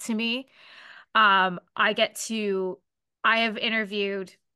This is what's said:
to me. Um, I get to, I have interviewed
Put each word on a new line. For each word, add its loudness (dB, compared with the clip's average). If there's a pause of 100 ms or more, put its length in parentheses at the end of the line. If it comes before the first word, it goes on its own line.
to -4
me. -4 (640)
Um, 4 (160)
I 2
get -2 (100)
to, -4 (440)
I 2
have -2
interviewed -4 (220)